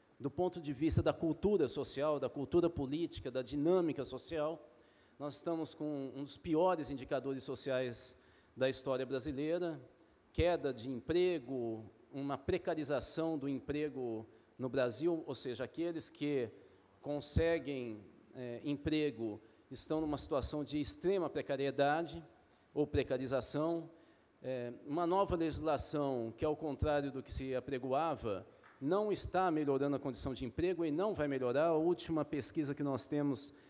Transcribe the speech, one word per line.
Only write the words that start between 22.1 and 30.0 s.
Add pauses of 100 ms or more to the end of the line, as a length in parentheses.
ou
precarização. (520)
É, (160)
uma
nova
legislação
que,
ao
contrário
do
que
se
apregoava, (320)
não
está
melhorando
a
condição